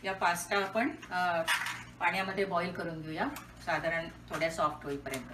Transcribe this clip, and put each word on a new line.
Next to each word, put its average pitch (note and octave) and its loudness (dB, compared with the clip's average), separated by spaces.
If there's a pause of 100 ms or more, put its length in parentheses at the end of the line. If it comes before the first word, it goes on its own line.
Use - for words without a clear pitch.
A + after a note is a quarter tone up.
या F#3+ -2
पास्ता F#3 2
आपण, A3 2 (220)
अ, F3+ 4 (580)
पाण्यामध्ये F#3+ 2
boil F3 0
करून E3+ -4
घेऊया, D#3 -2 (380)
साधारण E3 0
थोड्या D#3+ -2
soft D3+ 0
होईपर्यंत. C3+ -4